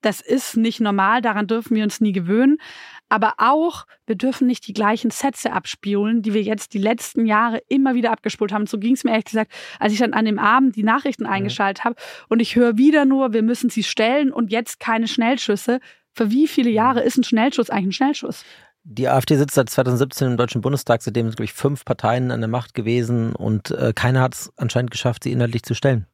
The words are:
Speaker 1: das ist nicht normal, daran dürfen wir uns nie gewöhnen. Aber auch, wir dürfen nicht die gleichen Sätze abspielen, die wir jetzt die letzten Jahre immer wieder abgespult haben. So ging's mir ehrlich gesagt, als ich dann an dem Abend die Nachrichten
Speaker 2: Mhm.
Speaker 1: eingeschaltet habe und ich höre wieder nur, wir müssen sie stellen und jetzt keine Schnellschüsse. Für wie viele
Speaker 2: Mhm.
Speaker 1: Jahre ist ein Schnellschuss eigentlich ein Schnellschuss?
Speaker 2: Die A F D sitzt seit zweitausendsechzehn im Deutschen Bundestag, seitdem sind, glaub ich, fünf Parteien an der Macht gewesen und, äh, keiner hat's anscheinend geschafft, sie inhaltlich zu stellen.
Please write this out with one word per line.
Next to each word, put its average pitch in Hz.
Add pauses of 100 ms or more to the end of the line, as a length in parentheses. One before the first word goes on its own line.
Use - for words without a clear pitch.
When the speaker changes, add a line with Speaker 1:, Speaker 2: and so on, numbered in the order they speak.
Speaker 1:
das 208
ist -
nicht 226
normal, 208
daran 208
dürfen 226
wir 214
uns 208
nie 214
gewöhnen. 214 (500)
Aber 214
auch, 302 (200)
wir 220
dürfen 254
nicht -
die 214
gleichen 214
Sätze -
abspielen, 208
die 202
wir 214
jetzt 214
die 208
letzten 226
Jahre 220
immer 269
wieder 233
abgespult 214
haben. 208
So 208
ging's 240
mir 233
ehrlich 226
gesagt, 220 (260)
als 214
ich 214
dann 233
an 226
dem 214
Abend 247
die 214
Nachrichten 240
Speaker 2:
Mhm. -
Speaker 1:
eingeschaltet 196
habe 233 (340)
und 233
ich -
höre 240
wieder 285
nur, 269
wir 220
müssen 233
sie 208
stellen 262
und 226
jetzt 220
keine 226
Schnellschüsse. 233 (340)
Für 220
wie 294
viele 240
Speaker 2:
Mhm. 214
Speaker 1:
Jahre 240
ist -
ein 254
Schnellschuss 233
eigentlich 196
ein 190
Schnellschuss? - (400)
Speaker 2:
Die 123
A 127
F 127
D 151
sitzt 143
seit 127
zweitausendsechzehn 127
im 120
Deutschen 120
Bundestag, 123
seitdem 113
sind, 110
glaub 113
ich, -
fünf 139
Parteien 123
an 117
der 110
Macht 120
gewesen 117
und, 110
äh, 120
keiner 127
hat's -
anscheinend 123
geschafft, -
sie 131
inhaltlich 120
zu -
stellen. 120